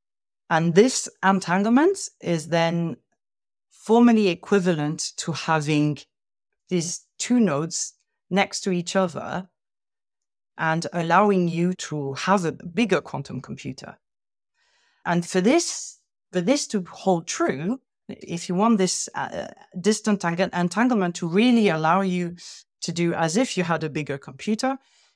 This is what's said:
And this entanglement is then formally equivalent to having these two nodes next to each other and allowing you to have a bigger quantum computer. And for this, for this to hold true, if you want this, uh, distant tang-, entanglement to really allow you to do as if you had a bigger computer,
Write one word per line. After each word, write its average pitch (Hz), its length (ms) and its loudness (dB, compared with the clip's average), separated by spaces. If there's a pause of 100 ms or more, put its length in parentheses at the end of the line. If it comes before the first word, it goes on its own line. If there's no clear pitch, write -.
(480)
And 165 280 2
this 247 320 4 (160)
entanglement 202 760 2 (220)
is 170 280 -2
then 165 480 0 (760)
formally 226 560 4
equivalent 170 880 0
to - 160 -6
having 151 680 0 (680)
these 175 360 -4 (140)
two 247 220 2
nodes 165 540 0 (360)
next 190 300 0
to 196 100 -4
each 175 240 -2
other 180 540 -4 (1120)
and 160 340 -2
allowing 175 560 4
you 170 260 0
to 143 400 -6
have 185 300 0
a 156 80 -2
bigger 175 480 -2
quantum 139 400 -10
computer. - 580 -14 (1040)
And 175 220 0
for 185 140 0
this, - 580 2 (340)
for 180 80 -2
this 262 280 0
to 190 200 -4
hold 170 380 -2
true, 214 540 -4 (280)
if - 400 -10
you 180 60 -4
want 214 240 2
this, - 360 -2
uh, - 340 -8 (320)
distant 208 400 0
tang-, 170 180 -2 (140)
entanglement 180 640 0
to 170 120 -6
really 220 400 4
allow 160 320 2
you 180 360 -2 (460)
to 175 100 -6
do 170 220 0
as 160 220 0
if 254 200 0
you 180 80 0
had 170 200 0
a 151 60 -4
bigger 143 260 -6
computer, 220 600 -4 (380)